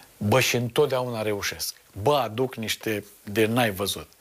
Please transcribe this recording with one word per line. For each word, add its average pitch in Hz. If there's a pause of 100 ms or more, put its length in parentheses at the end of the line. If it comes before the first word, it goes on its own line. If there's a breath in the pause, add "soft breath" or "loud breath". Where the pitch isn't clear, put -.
(180)
Bă, 107
și 123
întotdeauna 123
reușesc. 101 (260)
Bă, 143
aduc 123
niște 107 (180)
de 107
n-ai 113
văzut. 92 (140)